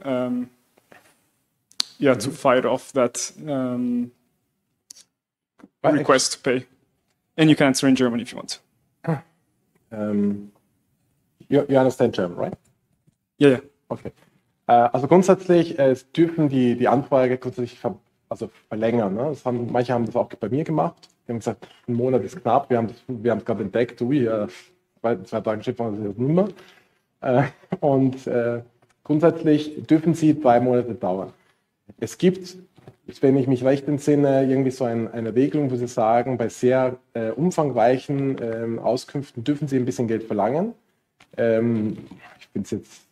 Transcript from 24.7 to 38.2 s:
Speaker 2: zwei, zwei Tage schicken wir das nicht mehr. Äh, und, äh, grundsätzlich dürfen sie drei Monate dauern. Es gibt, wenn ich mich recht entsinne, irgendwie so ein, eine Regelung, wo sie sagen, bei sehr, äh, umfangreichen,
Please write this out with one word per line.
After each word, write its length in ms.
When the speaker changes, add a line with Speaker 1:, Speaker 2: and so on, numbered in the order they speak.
Speaker 2:
zwei, 220
zwei 180
Tage 220
schicken 220
wir 240
das 80
nicht 20
mehr. 300
Äh, 240
und, 460
äh, 360
grundsätzlich 840
dürfen 280
sie 260
drei 180
Monate 360
dauern. 380
Es 180
gibt, 380
wenn 160
ich 100
mich 160
recht 240
entsinne, 640
irgendwie 220
so 120
ein, 280
eine 200
Regelung, 380
wo 60
sie 100
sagen, 520
bei 100
sehr, 480
äh, 160
umfangreichen, 1120